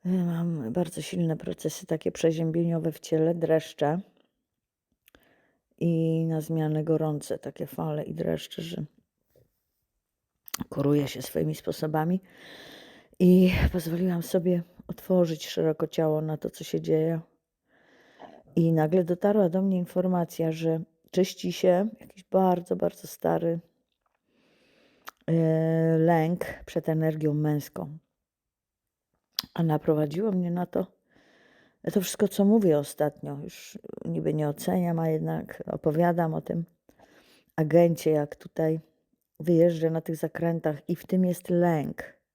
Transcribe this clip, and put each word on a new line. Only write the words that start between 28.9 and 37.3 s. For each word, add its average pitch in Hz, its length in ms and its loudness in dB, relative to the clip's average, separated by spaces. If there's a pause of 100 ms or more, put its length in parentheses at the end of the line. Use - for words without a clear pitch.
A 170 100 0
naprowadziło 156 680 0
mnie 180 200 -2
na 180 140 -4
to, 185 220 -4 (1080)
to 202 80 2
wszystko, 196 260 -2
co 196 180 0
mówię 202 320 4
ostatnio, 143 640 -4
już - 360 -18 (260)
niby 160 280 -2
nie 151 160 0
oceniam, 170 500 -2
a 160 100 0
jednak 160 600 -4
opowiadam 165 640 0
o 160 80 -4
tym 165 240 -4 (880)